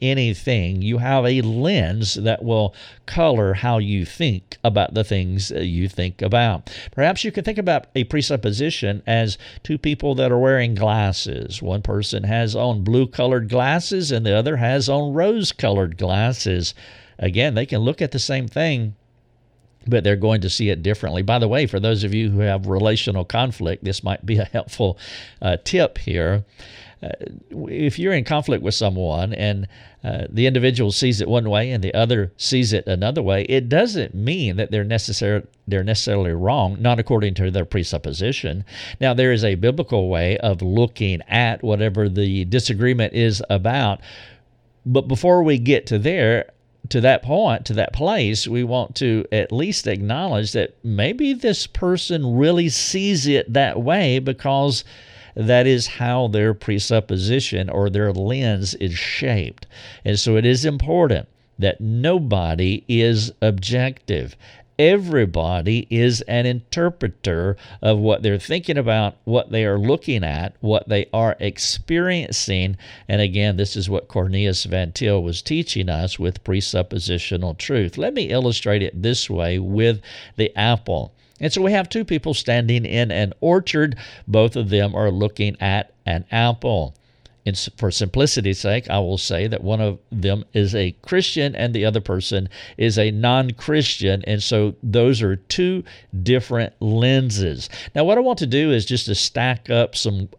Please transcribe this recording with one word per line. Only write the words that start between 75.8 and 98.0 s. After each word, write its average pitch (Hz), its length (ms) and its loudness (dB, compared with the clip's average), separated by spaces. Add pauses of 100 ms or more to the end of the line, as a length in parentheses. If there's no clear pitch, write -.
us 82 280 -2
with 92 260 -4
presuppositional 90 1120 -4
truth. 110 400 -2
Let 220 160 -2
me 226 160 -4
illustrate 113 520 0
it 90 200 -6
this 117 260 -2
way 90 300 -2
with 104 420 0 (360)
the 110 200 -2
apple. 101 560 -2 (280)
And 151 120 -2
so 190 80 -2
we 190 120 4
have 190 180 0
two 226 140 -4
people 160 280 -2
standing 120 540 2
in 117 240 0
an 98 300 -2
orchard. 156 560 2 (300)
Both 110 300 4
of 110 120 -2
them 101 260 2
are 101 160 2
looking 104 500 -2
at 98 320 -2 (140)
an 87 240 -2
apple. 113 640 0 (500)
In 101 80 0
s-, - 240 -6
for 98 160 0
simplicity's 104 640 0
sake, 110 320 -2
I 98 80 0
will 92 200 0
say 90 280 -2
that 107 160 -4
one 107 180 0
of 104 200 -2 (100)
them 101 420 -2
is 101 220 2
a 95 280 -2
Christian 165 520 0
and 117 180 -2
the 107 120 0
other 110 160 2
person 92 480 -2 (280)
is 113 220 2
a 107 140 2
non-Christian. 120 1160 0
And 104 160 0
so 104 400 2
those 117 400 2
are 98 140 2
two 180 480 -2 (400)
different 120 560 0
lenses. 110 920 0 (240)
Now, 147 80 2